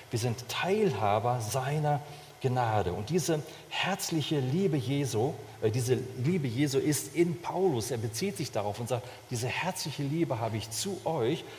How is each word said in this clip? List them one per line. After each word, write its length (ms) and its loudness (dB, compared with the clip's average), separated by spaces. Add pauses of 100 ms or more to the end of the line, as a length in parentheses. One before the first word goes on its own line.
Wir 100 -2
sind 280 -2
Teilhaber 920 2
seiner 600 0 (400)
Gnade. 520 2
Und 160 -4
diese 320 2 (260)
herzliche 720 0
Liebe 380 2
Jesu, 560 2 (280)
äh, 100 4
diese 240 2 (280)
Liebe 240 2
Jesu 300 2
ist 380 0
in 260 2
Paulus. 500 2
Er 60 0
bezieht 400 -2
sich 140 -4
darauf 280 -2
und 80 -4
sagt, 180 -2 (240)
„Diese 180 -2
herzliche 560 -4
Liebe 360 0
habe 160 -2
ich 140 -4
zu 340 -4
euch. 400 0 (160)